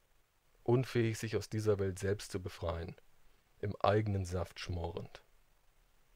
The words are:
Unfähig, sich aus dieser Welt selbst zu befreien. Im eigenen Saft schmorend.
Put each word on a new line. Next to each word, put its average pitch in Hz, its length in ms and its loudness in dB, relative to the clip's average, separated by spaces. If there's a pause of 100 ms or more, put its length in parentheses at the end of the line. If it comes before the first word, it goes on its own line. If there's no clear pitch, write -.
(640)
Unfähig, 117 560 2
sich 110 180 -2
aus 98 140 -2
dieser 107 280 2
Welt 95 200 0
selbst - 320 -2
zu 95 100 -4
befreien. 85 560 -4 (640)
Im 101 160 -2
eigenen 101 480 4
Saft 90 340 -4
schmorend. 90 640 -6 (920)